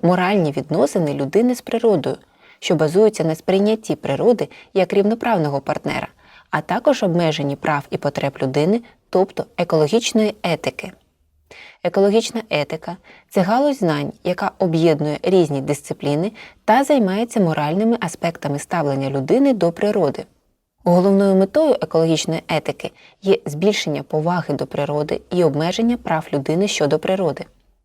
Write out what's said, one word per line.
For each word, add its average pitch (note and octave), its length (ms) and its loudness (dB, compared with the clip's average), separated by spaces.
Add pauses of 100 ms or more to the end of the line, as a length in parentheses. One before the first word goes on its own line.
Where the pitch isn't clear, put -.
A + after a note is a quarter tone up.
моральні F3+ 500 2
відносини E3 640 -2
людини G3 400 2
з - 60 -10
природою, F#3+ 560 0 (420)
що - 160 0
базується E3 500 2
на D#3+ 100 0
сприйнятті G3+ 600 0
природи D3 540 0 (260)
як F#3 180 0
рівноправного G3 680 0
партнера, - 480 -6 (420)
а D3+ 100 -2
також A#3+ 420 0
обмеженні D#3 540 0
прав C#3+ 340 -2
і - 60 -4
потреб - 460 -4
людини, D3+ 400 0 (280)
тобто F#3+ 340 0 (120)
екологічної G#3 840 0
етики. E3+ 500 -4 (920)
Екологічна G3+ 680 2
етика — D#3+ 460 -6 (340)
це G3 100 0
галузь C4 380 2
знань, D3+ 340 -2 (120)
яка F3+ 340 -4
об'єднує D#3+ 640 2
різні D#3+ 380 2
дисципліни D3 720 -4 (320)
та B3+ 200 4
займається A#3 560 0
моральними E3+ 600 0
аспектами E3 580 -4
ставлення C#3 520 -2
людини F#3+ 440 2
до E3+ 180 0
природи. F#3 520 -2 (600)
Головною G3 500 4
метою A#3+ 460 2
екологічної D#3+ 680 0
етики D3+ 420 -4 (320)
є F#3+ 240 2
збільшення D3+ 560 -2
поваги D#3 520 -2
до C3+ 120 -4
природи D3 540 -4 (100)
і F3+ 140 2
обмеження F3 520 0
прав D#3+ 360 -4
людини D#3 360 0
щодо D3+ 300 0
природи. F#3 460 -2 (400)